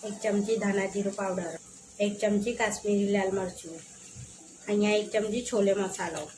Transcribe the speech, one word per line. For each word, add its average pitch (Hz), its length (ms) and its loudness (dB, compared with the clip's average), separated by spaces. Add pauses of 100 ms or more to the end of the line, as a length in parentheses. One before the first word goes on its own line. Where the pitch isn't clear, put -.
એક 208 140 -6
ચમચી 208 400 2
ધાણા 196 320 2
જીરું 196 260 -2
પાવડર, 185 340 -2 (500)
એક 202 180 2
ચમચી 208 380 2
કાશ્મીરી 202 560 2
લાલ 190 220 2
મરચું, 175 400 -6 (920)
અહીંયા 208 340 4
એક 208 120 -4
ચમચી 220 360 0
છોલે 202 320 4
મસાલો. 175 420 -4 (140)